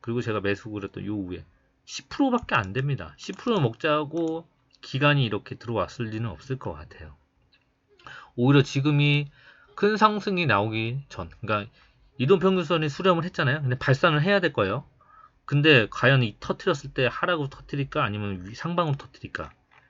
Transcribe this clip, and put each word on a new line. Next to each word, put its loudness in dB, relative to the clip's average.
그리고 -4
제가 -2
매수 -2
그렸던 -8
요 -4
위에 -8
십 -14
프로밖에 0
안 -2
됩니다. -4
십 -12
프로 -2
먹자고 -2
기간이 2
이렇게 -4
들어왔을 -4
리는 -6
없을 -10
것 -8
같아요. -18
오히려 6
지금이 2
큰 2
상승이 2
나오기 0
전, -12
그러니까 -4
이동평균선이 2
수렴을 2
했잖아요. -2
근데 -2
발산을 4
해야 4
될 0
거예요. 0
근데 6
과연 4
이 -4
터트렸을 -2
때 2
하락으로 -2
터트릴까? -4
아니면 -4
위-, -12
상방으로 -2
터트릴까? -12